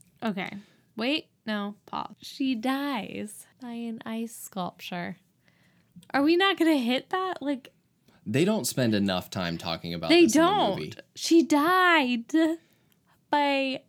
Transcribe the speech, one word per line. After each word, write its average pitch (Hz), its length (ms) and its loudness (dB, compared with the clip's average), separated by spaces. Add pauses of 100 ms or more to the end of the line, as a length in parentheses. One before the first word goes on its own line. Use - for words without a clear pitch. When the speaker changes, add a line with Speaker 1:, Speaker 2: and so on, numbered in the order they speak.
(220)
Speaker 1:
Okay. 196 280 -6 (480)
Wait, 262 300 -4 (180)
no, 208 300 -6 (100)
pause. - 360 -10
She 262 340 -4
dies 247 880 -6 (160)
by 240 100 -12
an 233 340 -10
ice 226 300 -8
sculpture. 180 800 -8 (1000)
Are 277 100 2
we 320 120 4
not 381 220 2
gonna 320 180 4
hit 247 360 -2
that? 370 300 -4
Like, 269 300 -6 (540)
Speaker 2:
They 127 180 2
don't 202 240 0
spend 117 260 0
enough 98 360 0
time 85 280 -4
talking 85 360 -6
about 85 160 -4
Speaker 1:
they 339 160 8
Speaker 2:
this - 100 4
in 311 60 6
the 339 80 6
Speaker 1:
don't. 294 300 0
Speaker 2:
movie. 156 140 -8 (220)
Speaker 1:
She 330 260 4
died 302 920 2 (960)
by 277 600 0